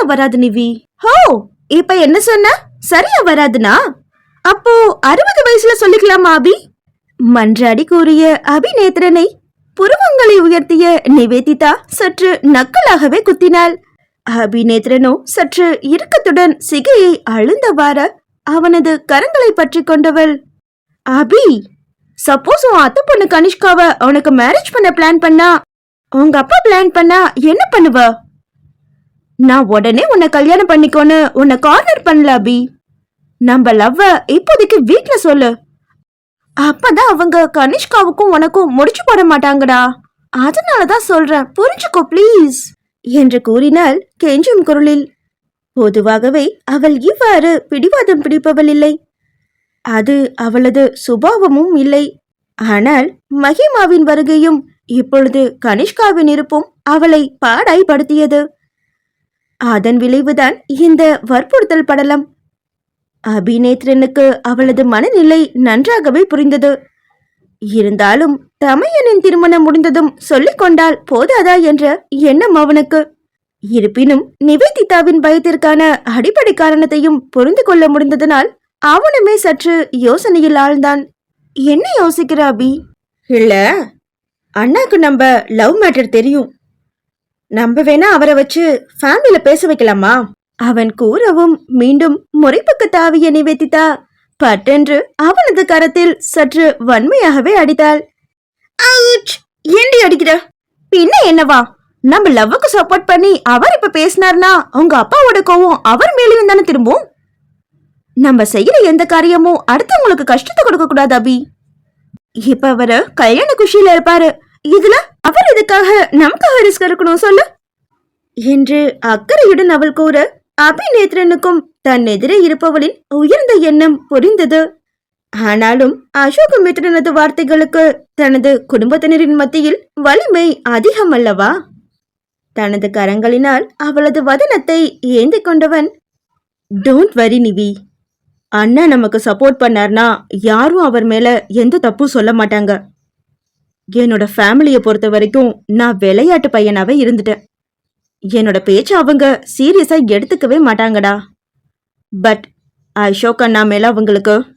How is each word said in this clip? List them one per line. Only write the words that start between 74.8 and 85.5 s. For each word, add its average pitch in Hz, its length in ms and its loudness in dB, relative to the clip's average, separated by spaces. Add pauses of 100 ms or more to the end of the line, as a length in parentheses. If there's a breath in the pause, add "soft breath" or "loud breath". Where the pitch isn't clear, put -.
பயத்திற்கான 311 800 0
அடிப்படை 330 500 -2
காரணத்தையும் 311 760 -2
புரிந்து 311 340 0
கொள்ள 339 260 2
முடிந்ததனால் 294 640 -2 (340)
அவனுமே 427 480 2
சற்று 330 560 -2
யோசனையில் 311 640 0
ஆழ்ந்தான். 285 520 -2 (460)
"என்ன 294 360 -2 (100)
யோசிக்கிற 320 440 -2
அபி?" 262 380 -2 (460)
"இல்ல, 226 580 0 (760)
அண்ணாக்கு 349 400 0
நம்ம 262 480 2
லவ் 233 360 0